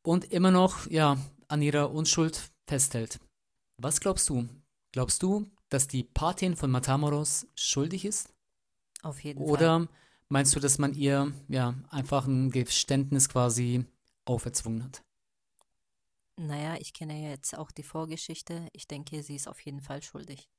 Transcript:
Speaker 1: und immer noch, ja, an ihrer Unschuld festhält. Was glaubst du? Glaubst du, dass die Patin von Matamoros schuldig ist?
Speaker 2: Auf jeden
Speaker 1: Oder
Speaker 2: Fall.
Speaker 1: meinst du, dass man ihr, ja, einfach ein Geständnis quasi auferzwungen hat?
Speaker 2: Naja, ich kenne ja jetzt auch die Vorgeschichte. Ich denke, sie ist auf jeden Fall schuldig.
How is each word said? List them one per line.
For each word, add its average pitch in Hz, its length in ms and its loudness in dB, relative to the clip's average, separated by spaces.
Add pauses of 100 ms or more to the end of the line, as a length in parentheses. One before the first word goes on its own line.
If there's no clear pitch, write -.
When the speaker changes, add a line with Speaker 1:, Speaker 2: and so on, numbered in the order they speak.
Speaker 1:
und 175 300 2
immer 185 200 6
noch, 185 380 4
ja, 151 280 4 (300)
an 151 140 0
ihrer 147 300 2
Unschuld 160 600 0 (160)
festhält. 123 520 -2 (580)
Was 131 240 -2
glaubst 190 260 0
du? 120 220 -2 (420)
Glaubst 127 320 -2
du, 202 220 2 (240)
dass 139 180 2
die 127 160 -2
Patin 175 540 0
von 139 140 0
Matamoros 147 840 0
schuldig 165 480 -2
ist? - 300 -6 (680)
Speaker 2:
Auf 143 200 -10
jeden 143 180 -8
Speaker 1:
Oder 156 380 6
Speaker 2:
Fall. 170 100 0 (400)
Speaker 1:
meinst 139 260 4
du, 147 60 -2
dass 139 160 4
man 143 160 2
ihr, 139 400 2 (160)
ja, 127 260 0 (140)
einfach 135 380 -2
ein 131 220 2
Geständnis 135 760 2
quasi 123 580 2 (400)
auferzwungen 117 600 -4
hat? 135 180 -16 (1300)
Speaker 2:
Naja, 151 420 -6
ich - 140 -14
kenne 151 280 -10
ja 151 80 -8
jetzt - 280 -8
auch 151 120 -12
die - 140 -16
Vorgeschichte. 160 880 -10
Ich - 160 -18
denke, 156 340 -10
sie 143 140 -12
ist - 140 -10
auf - 100 -16
jeden 143 220 -12
Fall 139 200 -10
schuldig. 143 460 -18 (120)